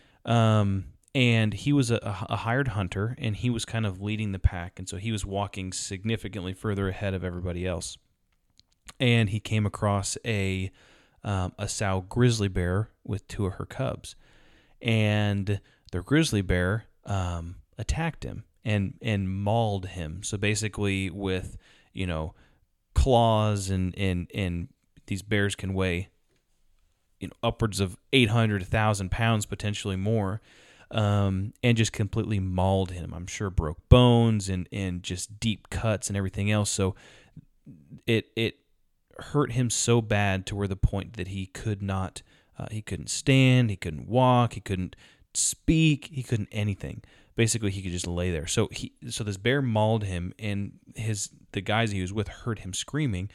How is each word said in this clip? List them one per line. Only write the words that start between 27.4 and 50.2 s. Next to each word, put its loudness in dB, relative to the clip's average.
upwards 0
of -2
eight 6
hundred, 2
a -8
thousand 0
pounds, 0
potentially -4
more, -2
um, 2
and 6
just 4
completely -2
mauled 2
him. -8
I'm -10
sure -4
broke 0
bones 8
and, -4
and -4
just -8
deep -2
cuts -2
and -2
everything 0
else. 2
So 0
it, 2
it -2
hurt -2
him 0
so 4
bad 0
to -6
where 0
the -4
point 0
that -8
he -6
could -6
not, -4
uh, -8
he -8
couldn't -8
stand, 4
he -4
couldn't -8
walk, 4
he -12
couldn't -4
speak, 4
he -4
couldn't -2
anything. -4
Basically, 2
he -6
could -6
just -4
lay -2
there. -4
So 0
he, -10
so -6
this -6
bear 0
mauled 2
him, -4